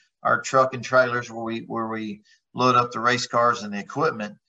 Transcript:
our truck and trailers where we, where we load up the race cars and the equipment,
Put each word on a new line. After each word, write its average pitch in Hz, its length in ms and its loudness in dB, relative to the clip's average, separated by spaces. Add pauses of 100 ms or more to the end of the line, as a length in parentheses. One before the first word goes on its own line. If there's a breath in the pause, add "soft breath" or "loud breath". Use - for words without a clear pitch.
(240)
our 120 180 0
truck 131 320 2
and 123 80 -8
trailers 123 480 0
where 113 140 -10
we, 113 240 -6
where 113 200 -6
we 110 340 -8 (320 soft breath)
load 123 220 4
up 120 160 2
the 113 100 -6
race 123 260 2
cars 120 360 2
and 104 100 -8
the 101 60 -4
equipment, 107 580 -4 (120)